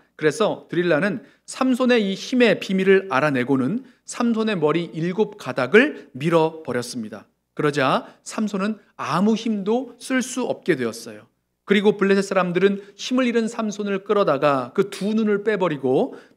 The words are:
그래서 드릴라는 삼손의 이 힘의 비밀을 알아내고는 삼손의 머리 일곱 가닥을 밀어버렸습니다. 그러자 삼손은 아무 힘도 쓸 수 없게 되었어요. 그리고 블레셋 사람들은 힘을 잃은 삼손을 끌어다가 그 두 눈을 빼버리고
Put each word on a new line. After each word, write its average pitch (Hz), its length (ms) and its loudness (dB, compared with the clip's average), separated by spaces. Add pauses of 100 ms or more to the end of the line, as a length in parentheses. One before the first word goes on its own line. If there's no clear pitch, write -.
(140)
그래서 151 560 -2
드릴라는 165 540 0 (220)
삼손의 247 640 0
이 190 40 -4
힘의 226 460 2
비밀을 190 500 2
알아내고는 135 720 0 (200)
삼손의 220 540 -2
머리 151 260 2
일곱 175 520 -4
가닥을 139 760 2
밀어버렸습니다. 131 1160 -2 (280)
그러자 147 520 0 (160)
삼손은 214 560 -4 (180)
아무 170 380 0
힘도 214 640 -2
쓸 254 240 -2
수 - 220 -6
없게 - 320 -2
되었어요. 110 500 -8 (400)
그리고 202 300 4
블레셋 196 280 2
사람들은 190 560 2 (140)
힘을 254 320 0
잃은 226 220 0
삼손을 202 560 -4
끌어다가 143 680 2
그 196 160 0
두 202 240 -6
눈을 214 300 0
빼버리고 175 760 0 (200)